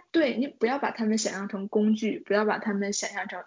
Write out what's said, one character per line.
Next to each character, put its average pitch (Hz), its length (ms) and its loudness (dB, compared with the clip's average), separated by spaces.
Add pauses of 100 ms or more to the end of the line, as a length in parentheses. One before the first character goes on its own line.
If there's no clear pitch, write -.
(100)
对， 294 240 4
你 262 140 0
不 - 160 -2
要 262 140 0
把 - 120 -2
他 226 140 -4
们 220 140 2
想 202 160 -2
象 196 120 -6
成 196 220 -6
工 214 240 4
具， 214 320 0
不 - 80 -2
要 214 140 4
把 208 100 2
他 220 160 -4
们 202 220 -2
想 - 160 -4
象 196 180 -8
成 180 180 -10